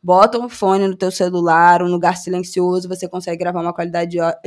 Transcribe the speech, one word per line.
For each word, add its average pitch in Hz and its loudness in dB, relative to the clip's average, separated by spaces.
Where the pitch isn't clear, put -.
bota 196 4
um 240 -6
fone 196 0
no 190 -4
teu 185 -2
celular, 175 4
um 175 -2
lugar 175 0
silencioso, 180 -4
você 180 -10
consegue 175 -8
gravar 175 -4
uma 170 -4
qualidade 170 -4
de 170 -4
ó-, 165 0